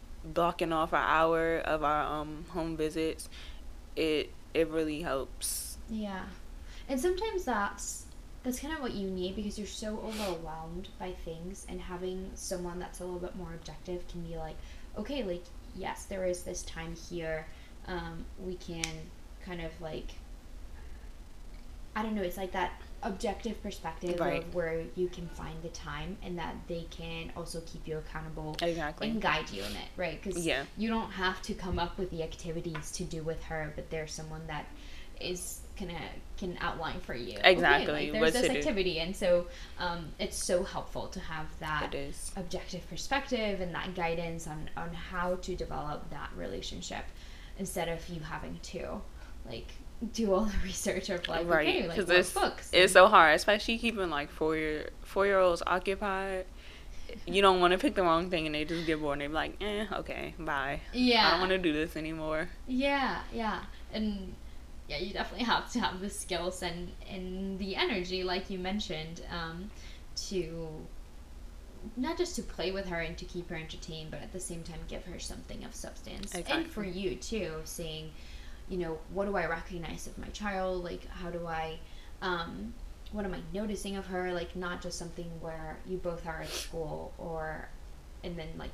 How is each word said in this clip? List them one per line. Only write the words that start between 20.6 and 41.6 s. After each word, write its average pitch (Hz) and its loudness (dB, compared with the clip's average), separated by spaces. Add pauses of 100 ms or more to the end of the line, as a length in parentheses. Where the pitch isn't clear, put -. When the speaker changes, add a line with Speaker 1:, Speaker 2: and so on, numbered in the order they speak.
Speaker 2:
I 214 2
don't 220 0
know, 202 2
it's 180 0
like 190 -4
that 185 0 (300)
objective 202 -2
perspective 175 -4
Speaker 1:
Right. 143 2
Speaker 2:
of 170 -6
where 165 0 (120)
you 180 2
can 175 -6
find 160 -8
the 170 -4
time, 156 -6
and 180 -4
that 165 -4 (100)
they 170 -4
can 165 -6
also 165 -6
keep - -8
you 156 -2
accountable 156 -6
Speaker 1:
Exactly. 170 0
Speaker 2:
and 220 2
guide 156 2
you 202 -4
in 208 -4
it, - -6
right? 170 -2
'Cause 175 -2
Speaker 1:
Yeah. 147 4 (120)
Speaker 2:
you 214 0
don't 226 0
have 185 0
to 208 -4
come 180 -2
up 170 0
with 175 0
the 165 -2
activities 160 -4
to 180 -2
do 160 -4
with 160 -2
her, 156 -2
but - -8
there's 156 -4
someone 156 -8
that 151 -4 (540)
is - -4 (180)
gonna, 170 -4 (380)
can 180 -4
outline 165 -2
for 160 -4
you. 120 -4
"Okay, 180 10
Speaker 1:
Exactly, 151 6
Speaker 2:
like, 147 0
there's 151 4
Speaker 1:
what 160 8
Speaker 2:
this - 6
Speaker 1:
to - 4
do. - 2
Speaker 2:
activity," 185 2
and 185 -2
so, 175 4 (320)
um, 170 -2 (100)
it's - -2
so 190 4
helpful - -4
to 185 -6
have 156 -4 (140)